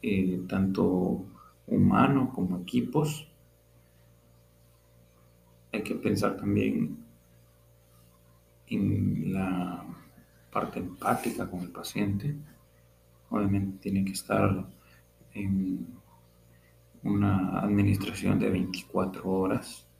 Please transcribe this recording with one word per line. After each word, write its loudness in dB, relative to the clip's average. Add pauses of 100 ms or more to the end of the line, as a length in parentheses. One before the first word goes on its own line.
eh, 0
tanto 2 (420)
humanos 4
como -2
equipos. -2 (2500)
Hay -2
que -4
pensar 0
también 0 (1700)
en 0
la -4 (680)
parte -4
empática -2
con -8
el -8
paciente. -2 (960)
Obviamente 0
tiene 0
que -4
estar 0 (680)
en -2 (1160)
una 2
administración 2
de 2
veinticuatro -2
horas -2 (140)